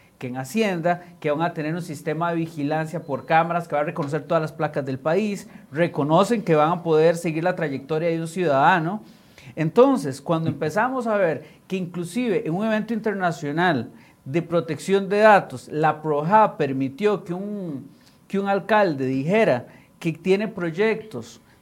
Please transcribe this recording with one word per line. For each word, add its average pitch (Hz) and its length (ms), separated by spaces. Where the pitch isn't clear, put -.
que 131 100
en 127 100
Hacienda, 175 680
que 147 120
van 147 100
a 170 120
tener 156 220
un 180 60
sistema 160 480
de 170 80
vigilancia 156 640
por 131 240
cámaras 170 420
que 147 80
va 147 60
a - 20
reconocer 151 380
todas 165 180
las 151 140
placas 151 320
del 131 140
país, 196 500
reconocen 165 720
que 160 140
van 151 160
a 175 100
poder 165 360
seguir 160 260
la 180 140
trayectoria 156 500
de 165 140
un 165 60
ciudadano. 165 720
Entonces, 160 640
cuando 165 280
empezamos 214 580
a 208 100
ver 165 260
que 190 80
inclusive 180 720
en 156 60
un 202 120
evento 220 280
internacional 175 960
de 156 180
protección 175 680
de 208 100
datos, 202 480
la 151 340
prohab 165 540
permitió 135 680
que 175 80
un 190 580
que 196 60
un 202 100
alcalde 185 560
dijera 135 640
que 170 120
tiene 190 360
proyectos 175 920